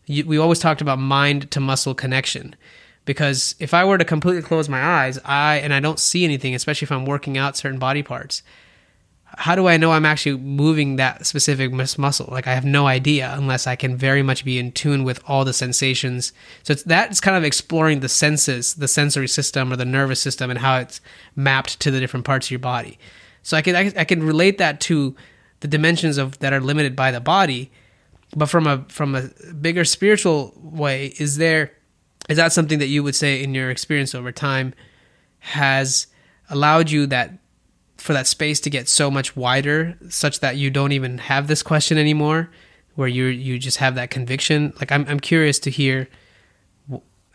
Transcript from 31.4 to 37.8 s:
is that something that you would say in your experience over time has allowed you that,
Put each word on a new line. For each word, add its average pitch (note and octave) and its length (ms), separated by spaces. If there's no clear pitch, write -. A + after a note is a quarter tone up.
is D3+ 80
that E3 160
something D#3 260
that C#3+ 80
you C#3+ 160
would C#3+ 140
say C#3 260
in C3+ 120
your C3 160
experience C#3 440
over B2 160
time C3 420
has C3+ 640
allowed D3+ 420
you D3 160
that, B2+ 260